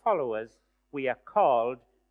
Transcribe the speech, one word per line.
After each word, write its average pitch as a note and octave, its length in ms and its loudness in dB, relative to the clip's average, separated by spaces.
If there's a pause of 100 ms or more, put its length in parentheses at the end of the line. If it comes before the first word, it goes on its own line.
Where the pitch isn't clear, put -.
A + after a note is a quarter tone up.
followers, A#2+ 560 -2 (320)
we C3+ 160 -4
are A#2+ 160 -4
called C3 560 0 (320)